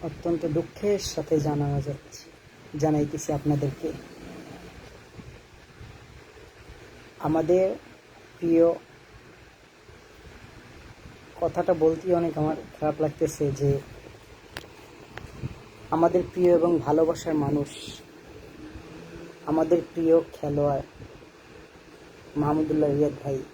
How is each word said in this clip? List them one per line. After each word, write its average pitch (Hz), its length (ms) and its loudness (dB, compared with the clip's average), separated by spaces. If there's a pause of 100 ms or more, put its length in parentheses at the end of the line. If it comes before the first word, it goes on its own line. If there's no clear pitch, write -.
অত্যন্ত 170 340 -2 (140)
দুঃখের 196 440 0 (120)
সাথে 156 220 -2 (120)
জানানো 147 320 0 (100)
যাচ্ছে, - 340 -12 (600)
জানাইতেছি 151 460 2 (100)
আপনাদেরকে, 143 500 0 (3500)
আমাদের 160 380 4 (760)
প্রিয়, 165 280 6 (2750)
কথাটা 170 320 0 (100)
বলতেই 160 380 2
অনেক 170 120 0 (100)
আমার 156 140 0 (200)
খারাপ 151 280 -2
লাগতেছে 151 400 -2 (160)
যে 143 100 4 (2250)
আমাদের 170 260 4 (100)
প্রিয় 180 260 4
এবং 170 120 4 (160)
ভালোবাসার 156 580 2
মানুষ, 143 260 0 (1800)
আমাদের 160 280 4 (140)
প্রিয় 165 240 6 (200)
খেলোয়াড় 143 480 0 (1600)
মাহমুদুল্লাহ 151 520 2
রিয়াদ 143 320 2
ভাই 139 140 -2 (160)